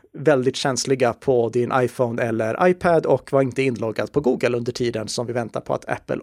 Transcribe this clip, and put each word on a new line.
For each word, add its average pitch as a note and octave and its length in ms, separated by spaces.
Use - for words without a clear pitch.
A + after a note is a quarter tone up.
väldigt C3+ 380
känsliga B2+ 580
på A#2 360
din A#2+ 260
iPhone B2 480
eller A2+ 440
iPad F3 380
och C#3 280
var C#3 80
inte C3 220
inloggad A2 480
på C#3+ 100
Google B2 360
under A#2+ 140
tiden A#2 360
som A#2+ 200
vi A#2 60
väntar A#2+ 280
på - 120
att - 160
Apple - 340